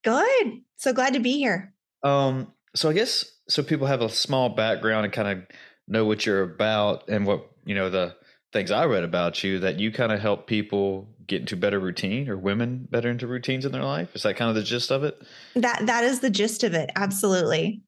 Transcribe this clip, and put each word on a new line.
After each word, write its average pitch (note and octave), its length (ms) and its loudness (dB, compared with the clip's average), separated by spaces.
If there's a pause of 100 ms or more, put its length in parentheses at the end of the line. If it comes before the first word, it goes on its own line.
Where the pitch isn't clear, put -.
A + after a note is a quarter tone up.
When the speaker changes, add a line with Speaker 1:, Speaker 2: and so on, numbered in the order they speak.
Speaker 1:
Good. F4 600 2 (140)
So B3+ 180 0
glad B3+ 180 2
to B3+ 80 2
be B3+ 160 2
here. G3+ 380 -2 (280)
Speaker 2:
Um, C3+ 520 2 (200)
so - 140 0
I D#3 60 2
guess, - 360 0 (160)
so - 160 0
people C3+ 240 0
have C3+ 140 2
a A2+ 80 2
small B2+ 400 0
background A2 560 2
and G2+ 80 -4
kinda G2+ 340 -2 (400)
know A2 200 2
what G#2+ 180 0
you're G2 180 2
about G#2 680 0
and G2+ 160 0
what, G2 200 0 (200)
you G2+ 80 -4
know, F#2+ 160 0
the F2+ 260 -2 (380)
things F#2+ 160 -2
I B2+ 160 2
read G2 180 2
about F2 400 -2
you, F#2+ 140 -2
that F2 200 -2
you G#2+ 120 0
kinda A2 260 0
help G2+ 300 -2
people G2+ 680 -2 (120)
get F#2+ 160 -2
into G2 160 -8
better G2+ 200 2
routine F#2+ 520 -4
or F#2+ 80 -4
women A#2+ 520 -2
better A#2+ 200 0
into B2 160 -4
routines C3 400 -4
in C3 60 -4
their C3+ 120 -6
life. D#3 320 -6
Is - 60 -10
that - 140 2
kind A#2 120 0
of A2+ 60 2
the G#2+ 80 2
gist A#2+ 280 -4
of C#3 140 0
it? - 180 -6 (340)
Speaker 1:
That, A#3 280 0
that A#3 200 2
is B3+ 160 2
the C4 100 2
gist G#3 340 0
of F#3+ 80 0
it. D#3+ 240 0
Absolutely. F#3+ 920 0